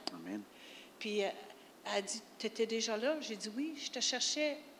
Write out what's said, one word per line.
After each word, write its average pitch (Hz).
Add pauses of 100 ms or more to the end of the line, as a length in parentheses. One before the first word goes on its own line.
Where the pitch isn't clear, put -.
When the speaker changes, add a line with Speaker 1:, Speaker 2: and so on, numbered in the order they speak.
(140)
Speaker 1:
Amen. 87 (560)
Speaker 2:
Puis, 208
euh, 190 (580)
elle 208
a 202
dit, « 220 (160)
T'étais 220
déjà 226
là ? » 262
J'ai 226
dit, « 208
Oui, 302
je -
te 254
cherchais. » 285 (220)